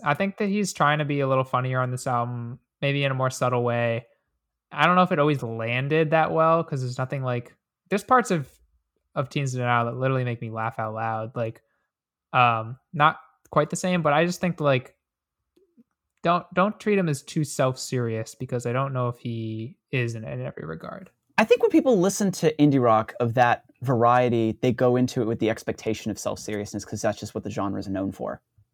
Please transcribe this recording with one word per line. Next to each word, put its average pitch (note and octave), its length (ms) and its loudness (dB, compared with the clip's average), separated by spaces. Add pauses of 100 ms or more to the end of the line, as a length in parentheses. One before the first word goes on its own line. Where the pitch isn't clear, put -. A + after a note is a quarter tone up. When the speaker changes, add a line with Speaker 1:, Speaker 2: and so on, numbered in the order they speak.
Speaker 1:
I D3 100 2
think G3 220 -2
that G#3 120 -2
he's G3 260 -2
trying D3+ 240 2
to D3+ 80 0
be C#3+ 140 -2
a C3+ 60 0
little C3 180 2
funnier B2+ 360 -2
on B2+ 100 -2
this B2+ 160 -6
album, A#2+ 520 -4 (240)
maybe C#3 220 0
in C#3 60 0
a C3+ 40 -2
more C3 160 0
subtle B2 340 0
way. A#2 420 0 (640)
I D3 160 2
don't F3 100 4
know F3+ 60 8
if F3+ 100 0
it E3 60 2
always D3 240 2
landed B2+ 680 0
that D#3+ 220 2
well, D#3+ 300 4
'cause C#3+ 200 -6
there's B2 160 -6
nothing C3 260 -4
like, B2 300 -4 (340)
there's G#3 160 -2
parts B3 260 2
of, D#3+ 180 -2 (640)
of C#3 160 -4
Teens C#3 240 -4
in B2 60 -4
Denial A#2+ 260 2
that A#2+ 100 -6
literally C3 280 0
make A#2+ 180 -6
me A2+ 80 -8
laugh A2+ 280 -6
out A2 160 -4
loud. A2+ 400 -6
Like, A2+ 280 -6 (720)
um, A#2+ 460 2 (140)
not D#3 260 2 (320)
quite D3+ 200 2
the - 60 -6
same, F3+ 260 0
but D3+ 100 2
I D#3+ 140 4
just F3 140 -4
think, F3 200 -2
like, C#3 340 2 (1300)
don't, E3+ 220 2 (100)
don't G3+ 260 0
treat G#3 180 2
him F3+ 100 2
as C#3+ 140 -2
too - 220 -4
self-serious, B2 880 -2
because B2+ 320 -6
I A#2+ 60 -2
don't C3+ 200 -2
know B2 160 -2
if A#2+ 100 -6
he A2+ 580 -8 (140)
is A#2+ 240 -2
in, A2 100 -12
in B2+ 200 -8
every - 220 -10
regard. - 440 -14 (260)
Speaker 2:
I G#3+ 80 4
think A#4+ 180 2
when A4 80 2
people C4 280 4
listen G3 340 0
to D#3+ 240 0
indie D3 260 4
rock A2+ 380 4
of A#2 140 0
that A#2+ 300 4 (180)
variety, A#2+ 800 4
they B2+ 100 4
go B2 240 4
into B2+ 240 0
it G#2+ 60 0
with A2+ 140 -2
the G#2+ 100 2
expectation A2 600 -6
of G2 80 -6
self-seriousness, G#2 640 -6
'cause - 180 -10
that's G#2+ 160 -2
just - 160 -12
what G#2 100 -8
the G2+ 60 -10
genre G2+ 280 -4
is F#2+ 100 -10
known F#2+ 240 -4
for, - 280 -10 (340)